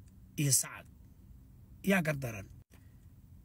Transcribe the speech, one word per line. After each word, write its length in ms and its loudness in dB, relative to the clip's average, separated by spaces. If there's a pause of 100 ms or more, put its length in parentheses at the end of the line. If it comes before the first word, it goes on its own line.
(380)
iyo 140 2
Sacad. 340 0 (1000)
Yaa 180 4
gardaran? 460 -4 (960)